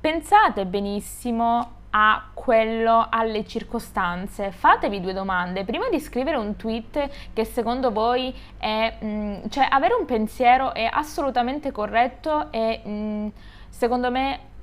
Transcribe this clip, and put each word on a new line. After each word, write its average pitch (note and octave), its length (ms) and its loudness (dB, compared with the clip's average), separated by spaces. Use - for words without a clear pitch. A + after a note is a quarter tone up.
pensate D#4+ 640 4
benissimo G#3 1080 -2
a G#3+ 420 4
quello, A3+ 760 4
alle A3+ 360 0
circostanze, G3 1040 -4
fatevi C#4 480 2
due F#3 140 -4
domande. F#3 520 -2
Prima E4+ 260 -2
di E4 100 0
scrivere C4+ 380 -2
un G#3 180 -4
tweet A#3 540 -4
che A3 100 0
secondo A#3+ 480 -2
voi B3 420 0
è, A3 480 -2
mm, G#3 460 -6
cioè, C4+ 200 2
avere D4+ 220 4
un A4 140 2
pensiero B3 680 4
è A3+ 180 -2
assolutamente C#4 800 -2
corretto B3+ 800 0
e, A3+ 380 -2
mm, G#3+ 400 -4
secondo B3 420 0
me C4+ 420 -2